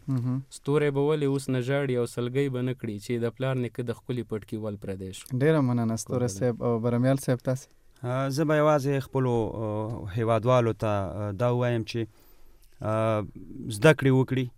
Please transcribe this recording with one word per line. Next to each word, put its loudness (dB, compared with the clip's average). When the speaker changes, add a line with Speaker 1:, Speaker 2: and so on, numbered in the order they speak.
Speaker 1:
مهم. -2
Speaker 2:
ستوری 0
به 0
ولې 2
اوس 0
نه 0
ژاړي 0
او 2
سلګۍ -2
به -4
نه -2
کړي -6
چې -8
د 0
پلار -4
نیکه -4
د -4
ښکلي -6
پټکي -6
ول -6
پردی -10
شو.» -6
Speaker 1:
ډېره 4
مننه 2
ستوری -4
Speaker 2:
قربان. 0
Speaker 1:
صاحب -2
او 0
برمیال 2
صاحب، 0
تاسې؟ -4
Speaker 3:
آه، -2
زه 0
به 4
یوازې 4
خپلو، 0
آه، -4
هیوادوالو 4
ته، -4
آه، -2
دا 0
ووایم 0
چې -6
آه، 0
زده 6
کړې 2
وکړي 2